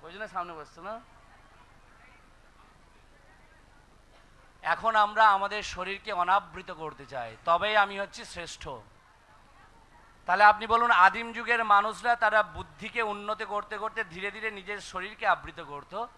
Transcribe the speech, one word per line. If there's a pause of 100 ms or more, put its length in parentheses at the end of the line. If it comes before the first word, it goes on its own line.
ওই
জন্য
সামনে
বসছে
না। (3750)
এখন (120)
আমরা (120)
আমাদের (140)
শরীরকে (100)
অনাবৃত (120)
করতে
চাই, (180)
তবেই
আমি
হচ্ছি (100)
শ্রেষ্ঠ। (1600)
তাহলে
আপনি
বলুন, (160)
আদিম
যুগের (120)
মানুষরা (120)
তারা (160)
বুদ্ধিকে (120)
উন্নত (120)
করতে
করতে (120)
ধীরে
ধীরে (100)
নিজের (120)
শরীরকে
আবৃত (120)
করত (220)